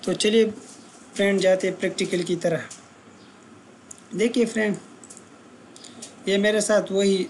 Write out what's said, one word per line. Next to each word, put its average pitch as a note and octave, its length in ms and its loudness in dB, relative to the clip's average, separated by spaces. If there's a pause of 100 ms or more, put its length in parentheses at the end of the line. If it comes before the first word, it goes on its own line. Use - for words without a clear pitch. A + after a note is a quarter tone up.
तो F#3 100 -2
चलिए A3 300 4 (680)
फ्रेंड, G3 260 2
जाते F#3 260 2
हैं F#3 120 -2
प्रैक्टिकल F3+ 440 -2
की F3 140 -2
तरह। E3 260 -2 (1500)
देखिए A#3 320 0
फ्रेंड, G#3+ 300 -2 (1500)
ये G3 100 2
मेरे G#3 240 2
साथ G3+ 300 2
वही G3 380 2